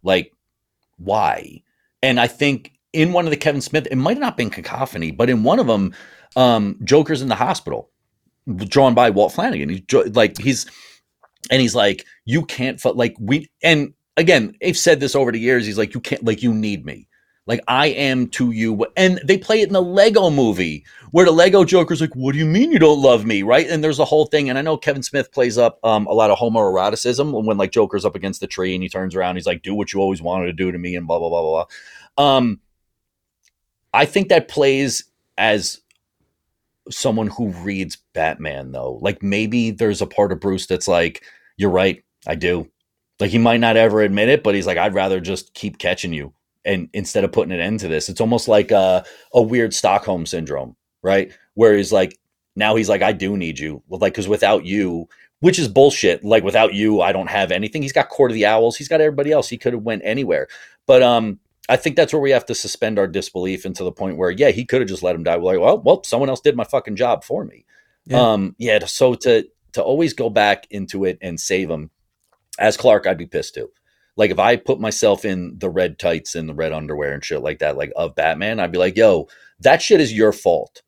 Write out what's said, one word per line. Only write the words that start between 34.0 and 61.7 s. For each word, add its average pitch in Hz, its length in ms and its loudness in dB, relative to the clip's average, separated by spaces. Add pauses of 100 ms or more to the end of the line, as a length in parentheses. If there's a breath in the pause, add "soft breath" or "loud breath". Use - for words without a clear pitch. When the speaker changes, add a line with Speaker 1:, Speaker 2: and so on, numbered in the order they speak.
Speaker 1:
think 190 240 -2
that 175 200 2
plays 139 560 0 (340)
as 107 420 -2 (1120)
someone 110 380 -2
who 113 220 -6
reads 92 460 -8 (160)
Batman, 76 600 -6
though. 64 280 -10
Like, 95 220 -6
maybe 110 480 -2
there's 104 320 -2
a 98 40 -4
part 101 260 0
of 87 80 -8
Bruce 95 260 -4
that's 90 220 -4
like, 85 340 0 (340 soft breath)
"You're 98 140 0
right, 92 320 0 (240)
I 80 80 -4
do." 85 340 -4 (520)
Like, 104 100 -2
he 117 80 2
might 117 220 4
not 113 160 2
ever 107 260 4
admit 104 260 2
it, 139 140 4
but 104 120 2
he's 92 120 -2
like, 90 120 -2
"I'd 95 160 0
rather 95 260 0
just 90 340 -8
keep - 240 -10
catching 90 340 -4
you 71 200 -10 (320)
and 92 280 -4
instead 101 320 -2
of 95 80 -4
putting 90 200 0
an 87 80 -4
end 107 200 -4
to 95 80 -8
this." 78 200 -4
It's 90 120 -10
almost 113 280 0
like 107 220 4
a, 95 340 2 (280 loud breath)
a 123 100 4
weird 113 320 0
Stockholm 95 520 -2
syndrome, 71 500 -8 (260)
right? 95 300 0 (220 soft breath)
Where 107 220 6
he's 101 160 0
like, 95 260 0 (360)
now 107 220 0
he's 107 120 0
like, 98 140 2
"I 104 100 2
do 95 240 -4
need 82 220 -6
you." 73 300 -10
Like, 92 260 -2
'cause 95 140 -4
without 101 380 2
you, 90 420 -4 (320 soft breath)
which 180 180 4
is 143 100 -2
bullshit. 110 560 4
Like, 104 200 4
without 101 300 2
you, 104 260 2
I 90 120 2
don't 95 180 -6
have 95 200 -2
anything. 104 320 -4
He's 135 100 -8
got - 180 0
Court 127 200 2
of 113 40 -4
the 104 120 2
Owls. 113 300 2
He's 143 120 -14
got 160 120 2
everybody 147 320 0
else. 143 160 0
He 120 100 -10
could 123 140 -4
have 117 100 -8
went 110 220 -6
anywhere. 95 420 -2 (400 loud breath)
But, 127 160 8
um, 113 380 2 (280)
I 117 80 2